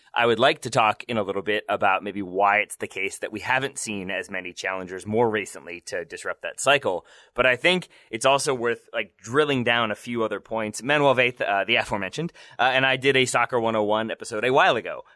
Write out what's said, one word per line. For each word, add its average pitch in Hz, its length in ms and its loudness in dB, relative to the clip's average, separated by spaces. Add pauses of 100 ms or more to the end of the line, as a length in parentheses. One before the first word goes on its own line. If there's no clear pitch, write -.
(140)
I 120 100 2
would 117 140 4
like 143 240 4
to 127 80 -8
talk 110 340 2
in 120 140 -4
a 104 40 2
little 95 200 -4
bit 104 260 -2
about 98 340 2
maybe 101 200 -6
why 98 380 2
it's 95 160 -4
the 107 100 -10
case 95 320 -8
that - 120 -8
we 104 100 -10
haven't 131 380 -4
seen 98 320 -8
as 95 200 -6
many 90 240 -10
challengers 92 520 -8
more 110 220 2
recently 87 540 -6
to 87 240 -8
disrupt 87 360 -10
that - 160 -10
cycle. 113 460 0 (300)
But 123 100 2
I 127 120 4
think 175 320 0 (220)
it's 113 160 -2
also 139 280 4
worth, 117 400 -2
like, 110 240 -6
drilling 135 440 0
down 117 280 2
a 104 40 -2
few 117 300 -4
other 104 160 -4
points. 110 420 -6
Manuel 143 320 4
Veth, 123 280 0
uh, 98 220 2
the 113 120 0
aforementioned, 107 560 -4 (260)
uh, - 40 2
and 131 240 4
I 131 100 2
did 131 200 4
a 127 100 4
Soccer 120 340 0
one 113 160 0
oh 107 60 2
one 107 280 0
episode 110 340 -6
a 127 100 2
while 160 220 4
ago 85 260 -8 (140)